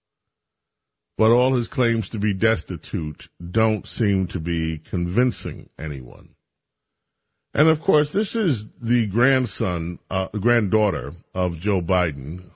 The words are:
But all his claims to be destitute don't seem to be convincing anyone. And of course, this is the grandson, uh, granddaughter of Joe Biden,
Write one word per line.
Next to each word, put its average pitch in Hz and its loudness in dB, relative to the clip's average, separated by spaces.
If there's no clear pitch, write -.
But 110 4
all 123 4
his 120 0
claims 117 0
to 107 -6
be 104 2
destitute 92 -2
don't 110 2
seem 98 2
to 87 -6
be 80 -2
convincing 95 -2
anyone. 65 -10
And 151 4
of 156 2
course, 151 4
this 214 -2
is 139 0
the 120 2
grandson, 104 0
uh, 95 -2
granddaughter 101 0
of 90 0
Joe 95 0
Biden, 85 -2